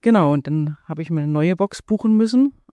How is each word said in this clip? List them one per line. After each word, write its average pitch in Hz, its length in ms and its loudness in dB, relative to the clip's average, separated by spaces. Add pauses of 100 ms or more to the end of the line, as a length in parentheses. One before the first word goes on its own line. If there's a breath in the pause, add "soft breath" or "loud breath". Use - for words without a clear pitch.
Genau, 196 320 4
und 143 140 -2
dann 151 380 -4
habe 160 180 -10
ich 160 80 -10
mir 156 120 -2
eine 151 100 -2
neue 156 220 0
Box - 280 -6
buchen 220 340 0
müssen 247 380 2 (180)